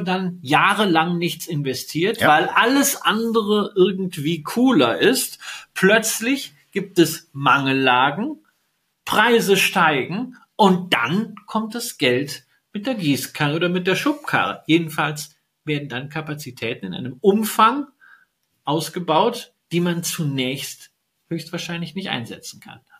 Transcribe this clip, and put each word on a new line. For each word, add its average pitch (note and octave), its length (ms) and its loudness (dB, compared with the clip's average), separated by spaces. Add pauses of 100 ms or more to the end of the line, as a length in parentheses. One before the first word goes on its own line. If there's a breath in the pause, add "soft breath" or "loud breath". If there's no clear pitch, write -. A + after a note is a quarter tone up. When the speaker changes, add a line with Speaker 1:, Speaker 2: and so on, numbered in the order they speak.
Speaker 1:
dann F#3 380 -4
jahrelang F3 720 2
nichts E3+ 300 -6
investiert, D3 720 -4
Speaker 2:
Ja. C3 80 2
Speaker 1:
weil D#3 220 4
alles C4 500 2
andere G#3 720 0
irgendwie F3+ 680 0
cooler D#3 560 2
ist. A3+ 400 2 (340 loud breath)
Plötzlich A3 800 2 (180)
gibt F#3+ 280 -6
es - 340 2
Mangellagen, C#3 1120 2 (600)
Preise G#3 500 4
steigen E3 800 0 (180 loud breath)
und F#3 380 4
dann C3 440 -2 (100)
kommt A3 280 -6
das A#3+ 220 -8
Geld B2+ 480 0 (300)
mit G3+ 120 -6
der B3 100 -2
Gießkanne D3 600 -2
oder F3 140 0
mit F3+ 160 -2
der F#3 100 2
Schubkarre. A#2+ 720 -2
Jedenfalls D#3 680 -2 (300)
werden D3 240 -4
dann B2+ 220 -10
Kapazitäten C#3+ 800 -10
in F2 60 -10
einem B2+ 280 -10
Umfang A3 640 2 (800 soft breath)
ausgebaut, E3 880 0 (180)
die E3+ 80 0
man E3+ 220 0
zunächst C#3 880 -6 (400)
höchstwahrscheinlich E3+ 640 -8
nicht F#3+ 140 -8
einsetzen - 500 -10
kann. - 220 -20 (180 soft breath)